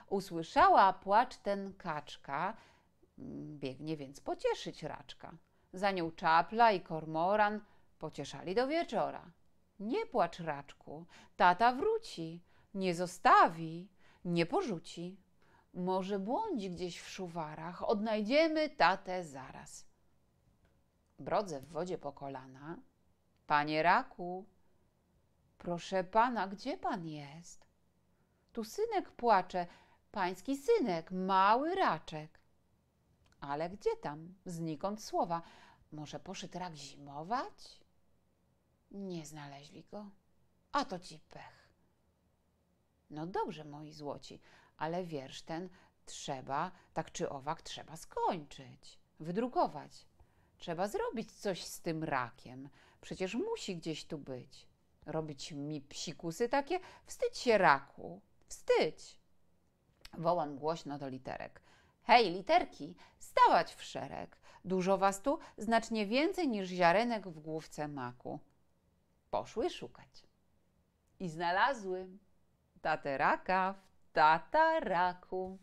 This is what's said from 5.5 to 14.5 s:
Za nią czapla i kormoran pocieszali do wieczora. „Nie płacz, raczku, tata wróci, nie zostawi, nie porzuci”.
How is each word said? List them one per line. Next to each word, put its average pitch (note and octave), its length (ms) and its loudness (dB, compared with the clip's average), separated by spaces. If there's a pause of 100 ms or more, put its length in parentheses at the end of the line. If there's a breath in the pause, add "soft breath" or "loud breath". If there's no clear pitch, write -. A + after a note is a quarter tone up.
Za G3 180 0
nią E3+ 200 -2
czapla F#3+ 600 6
i F3+ 100 2
kormoran F3+ 800 0 (380 soft breath)
pocieszali D3 560 -8
do B3 120 2
wieczora. F#3 640 -2 (480)
„Nie E4 260 -4
płacz, F#3+ 340 0
raczku, D#3 680 -8 (320 loud breath)
tata F#3+ 340 8
wróci, F3 720 -2 (300 soft breath)
nie F#3+ 220 0
zostawi, F3 920 4 (360 soft breath)
nie E3+ 200 4
porzuci”. F#3+ 800 -4 (460 soft breath)